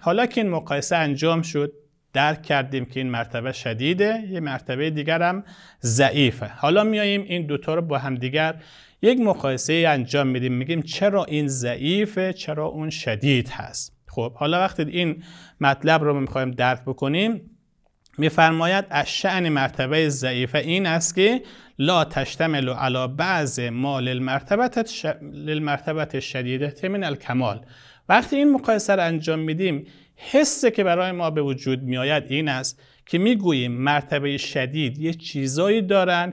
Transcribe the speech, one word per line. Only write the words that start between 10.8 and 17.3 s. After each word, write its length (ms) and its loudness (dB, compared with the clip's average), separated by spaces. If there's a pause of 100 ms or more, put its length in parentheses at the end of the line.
چرا 420 0
این 240 -2
ضعیفه، 840 -2
چرا 340 -6
اون 240 -6
شدید 580 0
هست. 460 -12 (140)
خب 260 -6
حالا 240 0
وقتی 240 0
این 400 -2 (380)
مطلب 440 4
رو 160 2
می‌خوایم 300 -2
درک 320 0
بکنیم، 680 -2 (680)